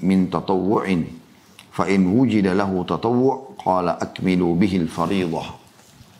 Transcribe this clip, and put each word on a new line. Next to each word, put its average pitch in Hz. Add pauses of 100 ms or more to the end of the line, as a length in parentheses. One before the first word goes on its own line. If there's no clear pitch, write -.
min 95
tatawwu'in, 92 (640)
fa 87
in 95
wujida 104
lahu 95
tatawwu', 123
qala 90
akmilu 90
bihil 92
fariḍah." 85 (720)